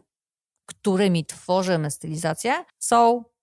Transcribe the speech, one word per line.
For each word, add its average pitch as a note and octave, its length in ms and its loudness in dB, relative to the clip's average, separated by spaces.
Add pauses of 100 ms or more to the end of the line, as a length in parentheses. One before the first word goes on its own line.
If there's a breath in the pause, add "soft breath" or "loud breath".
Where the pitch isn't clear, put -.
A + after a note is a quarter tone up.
(680)
którymi F#3 580 0
tworzymy F3+ 680 -2
stylizację, E3 760 -4 (140)
są A#3 460 4 (180)